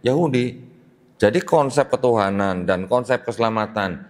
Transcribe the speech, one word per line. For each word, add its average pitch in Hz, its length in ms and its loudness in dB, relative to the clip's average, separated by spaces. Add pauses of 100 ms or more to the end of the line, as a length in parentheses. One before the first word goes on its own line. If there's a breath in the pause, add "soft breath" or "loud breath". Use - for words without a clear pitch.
Yahudi. 127 560 0 (560)
Jadi 107 240 4
konsep 143 480 2
ketuhanan 98 800 0
dan 95 240 0
konsep 123 320 0
keselamatan 107 880 -2